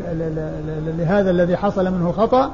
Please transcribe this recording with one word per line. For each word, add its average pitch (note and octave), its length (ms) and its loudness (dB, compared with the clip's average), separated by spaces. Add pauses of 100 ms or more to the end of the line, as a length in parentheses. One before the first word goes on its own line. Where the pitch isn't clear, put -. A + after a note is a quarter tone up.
(200)
ل-، D#3+ 160 -4
ل-، D#3 500 -6
ل-، D#3+ 120 -4
لهذا F#3+ 320 2
الذي F3 280 2
حصل G3 340 0
منه F3 180 0
الخطأ A#3+ 440 2